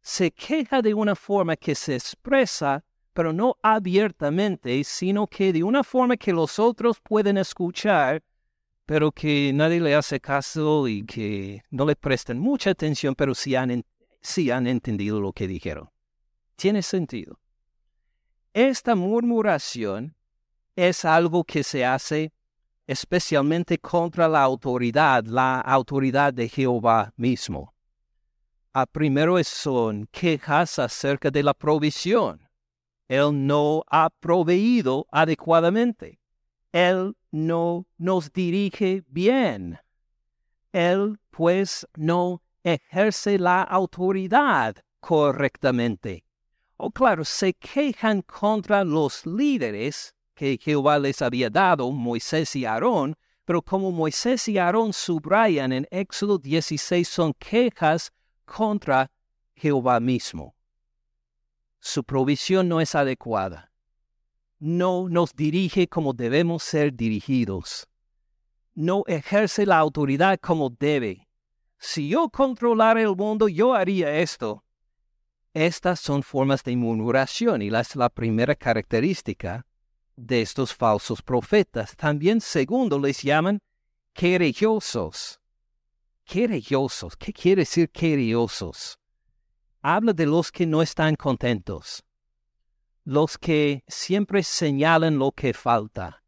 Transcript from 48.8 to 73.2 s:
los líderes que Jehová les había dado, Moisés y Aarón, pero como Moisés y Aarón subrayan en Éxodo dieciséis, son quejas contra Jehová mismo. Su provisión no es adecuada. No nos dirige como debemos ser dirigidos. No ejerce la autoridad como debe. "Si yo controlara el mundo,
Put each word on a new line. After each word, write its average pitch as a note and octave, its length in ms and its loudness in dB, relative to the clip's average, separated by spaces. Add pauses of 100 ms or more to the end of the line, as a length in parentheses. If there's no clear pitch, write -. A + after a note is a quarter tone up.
los D3+ 400 0
líderes D#3+ 880 -4 (200)
que C#3 260 -2
Jehová D3 380 2
les C#3 240 -2
había B2 260 0
dado, D3+ 420 2
Moisés B2+ 680 -4
y B2+ 100 -4
Aarón, D3 500 0 (300)
pero E3+ 160 0
como F#3+ 280 -2
Moisés F3 580 -2
y G#3 100 0
Aarón G3 340 2
subrayan E3 800 0
en C3 180 -2
Éxodo G3 460 -2
dieciséis, D#3+ 720 -2
son D#3+ 300 0
quejas F3+ 760 0 (320)
contra C3 640 0 (440)
Jehová B2+ 460 2
mismo. A#2 540 -4 (1300)
Su - 240 -6
provisión D3 640 0
no E3 120 0
es D#3+ 140 -2
adecuada. A2 760 -4 (880)
No F3+ 500 -2
nos E3+ 260 0
dirige E3+ 540 0
como D3 240 -2
debemos D3 500 0
ser D3 320 0
dirigidos. A2 920 -2 (840)
No F3 320 0
ejerce G3+ 580 0
la F#3 140 4
autoridad D3+ 600 2
como D#3+ 300 -2
debe. A#2+ 580 -2 (520)
"Si C#3+ 300 -6
yo C#4+ 200 2
controlara A3+ 720 2
el G#3+ 160 2
mundo, G#3+ 320 0